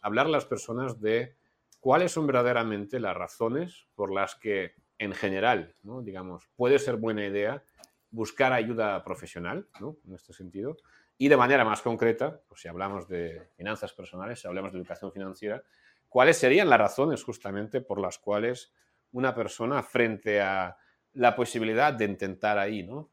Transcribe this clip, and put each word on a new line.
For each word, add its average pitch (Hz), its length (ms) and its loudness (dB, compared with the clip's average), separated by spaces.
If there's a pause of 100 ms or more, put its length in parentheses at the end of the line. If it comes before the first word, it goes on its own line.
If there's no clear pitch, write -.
hablar 110 240 0
a - 20 -2
las 147 160 0
personas 117 560 -6
de 113 340 -2 (440)
¿Cuáles 160 320 4
son 156 160 -2
verdaderamente 120 720 0
las 98 160 -4
razones 117 800 -6
por 98 160 -4
las 98 240 -2
que, 98 400 -4 (220)
en 104 160 -6
general, 98 680 0
¿no? 120 180 -14
digamos, 92 540 -14
puede 127 220 4
ser 123 200 0
buena 107 280 -2
idea 104 380 -2 (480)
buscar 113 400 0
ayuda 110 520 -2
profesional, 90 640 -10 (120)
¿no? 147 180 -14 (100)
en 92 80 -16
este - 180 -20
sentido? 98 420 -10 (420)
Y 135 100 2
de 143 100 10
manera 127 260 6
más 107 180 0
concreta, 117 680 0
pues - 140 -20
si 87 60 -14
hablamos 92 400 -8
de 85 480 -8
finanzas 101 380 -10
personales, 98 480 -14
si - 60 -12
hablamos 92 260 -8
de 90 60 -10
educación 90 320 -12
financiera, 101 520 -10 (440)
¿cuáles 143 300 6
serían 156 320 4
las 120 100 10
razones 131 440 0
justamente 107 580 -8
por 101 180 -6
las 92 180 -4
cuales 110 560 -4 (380)
una 127 220 -2
persona 117 500 -2
frente 110 580 2
a 95 360 -2 (360)
la 123 220 6
posibilidad 120 580 0
de 110 120 -2
intentar 101 520 -2
ahí, 101 260 -2
¿no? 131 300 -14